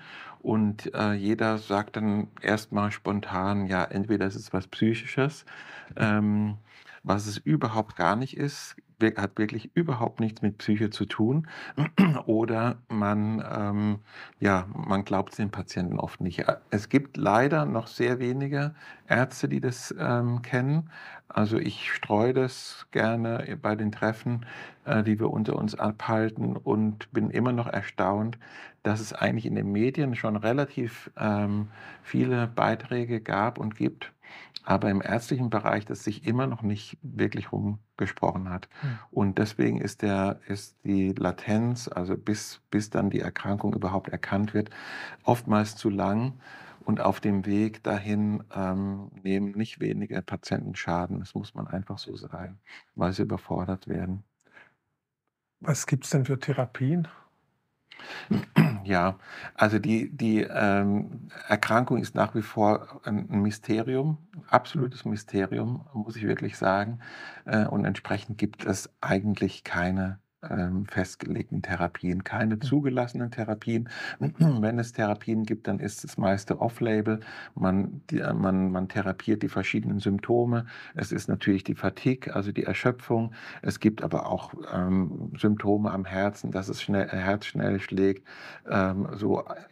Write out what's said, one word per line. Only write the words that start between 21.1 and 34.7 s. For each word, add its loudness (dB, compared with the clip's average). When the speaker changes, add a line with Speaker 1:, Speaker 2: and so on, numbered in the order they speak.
Speaker 1:
Also 2
ich -2
streue 2
das -2
gerne 0
bei 0
den 0
Treffen, -2
äh, 2
die 4
wir 2
unter 0
uns -2
abhalten 0
und 0
bin 2
immer 2
noch 0
erstaunt, 0
dass 2
es -8
eigentlich 0
in -2
den 0
Medien 2
schon 0
relativ, -2
ähm, 0
viele 2
Beiträge -2
gab -2
und -4
gibt, -4
aber 2